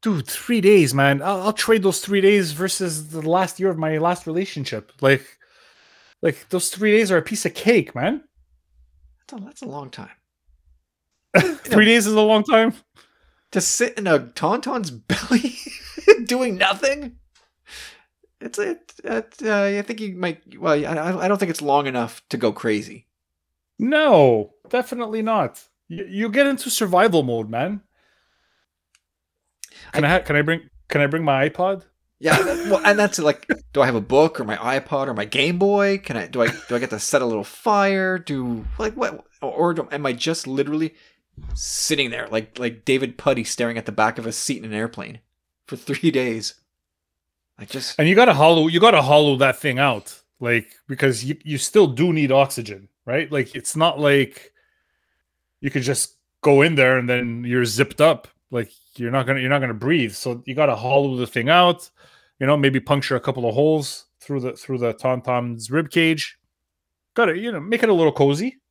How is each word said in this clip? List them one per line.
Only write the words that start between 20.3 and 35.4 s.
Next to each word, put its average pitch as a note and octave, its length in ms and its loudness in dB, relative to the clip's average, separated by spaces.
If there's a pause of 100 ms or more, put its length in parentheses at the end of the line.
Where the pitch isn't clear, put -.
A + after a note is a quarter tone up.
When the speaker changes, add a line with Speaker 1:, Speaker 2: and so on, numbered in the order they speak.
Speaker 2:
well, E3 160 0
I, D3 80 2 (140)
I, F3 300 -4
I - 20 0
don't G3+ 100 2
think F#3+ 140 -2
it's - 100 -6
long C#3+ 240 2
enough B2 440 -6
to C3+ 80 -4
go A2+ 140 0
crazy. G#2 560 -6 (680)
Speaker 1:
No, G#3+ 760 4 (160)
definitely A#3+ 520 -4
not. G#3+ 400 -2 (280)
Y-, F3+ 180 -10
you G3+ 220 -4
get C#4 180 2
into C4+ 240 -4
survival F3+ 520 6
mode, A#2 260 -4
man. D#3+ 320 -4 (2000)
Can D3 120 0
Speaker 2:
I - 20 2
Speaker 1:
I D#3 40 2
ha-, F3+ 140 2
can D3+ 100 0
I D3 60 4
bring, D#3+ 200 -2 (260)
can D3 140 0
I C#3+ 60 2
bring D#3+ 160 -2
my C#3+ 260 2
iPod? F3+ 340 -4 (360)
Speaker 2:
Yeah, - 220 2
that, E4+ 300 -4
well, F#3+ 140 2
and G3+ 140 6
that's G#3 200 0
like, D3+ 280 0 (260)
do C#3 80 2
I B2+ 60 6
have B2+ 80 0
a A2 60 -2
book D3 380 2
or B2+ 40 -4
my G#2+ 140 -4
iPod C3+ 500 -4
or B2+ 60 -6
my G#2 120 -4
Game C#3 320 -2